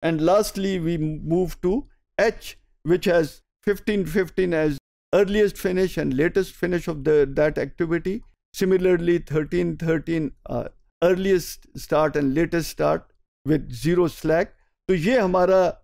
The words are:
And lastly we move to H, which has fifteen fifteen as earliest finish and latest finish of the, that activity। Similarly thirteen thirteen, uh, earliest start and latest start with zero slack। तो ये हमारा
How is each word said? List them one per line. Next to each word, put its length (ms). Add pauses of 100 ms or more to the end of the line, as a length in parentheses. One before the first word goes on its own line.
And 280
lastly 420 (140)
we 100 (380)
move 320
to 80 (440)
H, 380 (280)
which 280
has 300 (240)
fifteen 400
fifteen 560
as 160 (340)
earliest 500
finish 340
and 220
latest 420
finish 280
of 160
the, 80 (220)
that 240
activity। 560 (400)
Similarly 640
thirteen 580
thirteen, 480 (220)
uh, 180 (380)
earliest 680 (100)
start 380
and 180
latest 420
start 280 (420)
with 220 (140)
zero 320
slack। 340 (400)
तो 60
ये 240
हमारा 500 (160)